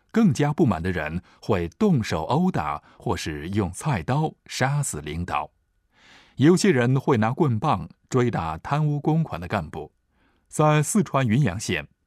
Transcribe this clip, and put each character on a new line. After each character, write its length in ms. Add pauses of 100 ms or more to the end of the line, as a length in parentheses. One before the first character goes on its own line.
(100)
更 220
加 220
不 100
满 180
的 80
人 320 (180)
会 280 (100)
动 240
手 220
殴 260
打 320 (160)
或 160
是 360
用 220
菜 300
刀 300 (140)
杀 360
死 200
领 200
导。 280 (880)
有 200
些 140
人 280
会 200
拿 140
棍 260
棒 300 (200)
追 220
打 280
贪 280
污 120
公 240
款 160
的 80
干 220
部。 240 (560)
在 340
四 200
川 240
云 160
阳 160
县， 300 (180)